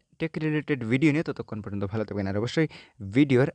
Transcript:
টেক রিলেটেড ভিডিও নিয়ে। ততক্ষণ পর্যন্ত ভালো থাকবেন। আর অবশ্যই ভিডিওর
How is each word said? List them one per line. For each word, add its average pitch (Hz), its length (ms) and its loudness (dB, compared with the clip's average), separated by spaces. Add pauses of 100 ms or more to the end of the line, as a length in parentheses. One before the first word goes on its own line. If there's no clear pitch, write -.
(180)
টেক 160 200 -4
রিলেটেড 151 460 -2
ভিডিও 135 280 4
নিয়ে। 156 120 0
ততক্ষণ 110 380 -8
পর্যন্ত 101 220 -6
ভালো 107 200 -2
থাকবেন। 101 220 -4
আর 98 100 -2
অবশ্যই 120 300 0 (360)
ভিডিওর 127 520 4